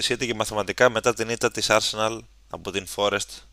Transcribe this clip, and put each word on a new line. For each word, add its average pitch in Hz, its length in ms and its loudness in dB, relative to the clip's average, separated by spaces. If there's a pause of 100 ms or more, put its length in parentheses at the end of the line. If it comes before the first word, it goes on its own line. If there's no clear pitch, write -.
τη - 100 -2
City 123 160 -2
και 117 80 0
μαθηματικά 107 560 2
μετά 113 240 2
την 113 140 -4
ήττα 117 220 0
της - 200 -4
Arsenal 110 480 2 (320)
από 92 200 -10
την 95 160 -4 (100)
Forest 101 300 0 (260)